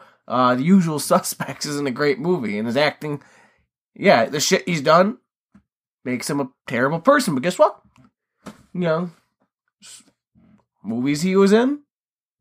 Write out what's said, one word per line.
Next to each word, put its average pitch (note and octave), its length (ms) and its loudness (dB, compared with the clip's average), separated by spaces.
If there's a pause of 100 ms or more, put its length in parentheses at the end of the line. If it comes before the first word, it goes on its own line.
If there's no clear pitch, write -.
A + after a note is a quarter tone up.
(260)
uh, B2+ 300 0
The C3 80 -2
Usual E3 340 4
Suspects - 680 -4
isn't C#3+ 200 -6
a C3+ 60 -4
great C#3+ 260 -2
movie, C3 400 -2
and A2 80 -4
his A#2 100 -4
acting, D3 460 -4 (720)
yeah, D3 300 2
the C#3+ 160 -4
shit - 260 0
he's E3+ 140 -2
done F3 380 4 (840)
makes B2 240 -6
him C#3+ 120 -2
a C3 80 -6 (180)
terrible C#3 340 -2
person, C4+ 340 2
but B2+ 80 -2
guess F3 160 -2
what? - 220 2 (920)
You F3+ 80 -6
know, E3+ 300 -2 (720)
s-, - 200 -20 (800)
movies B2+ 400 -4
he F#3 140 0
was G3 160 4
in, C4 280 2 (600)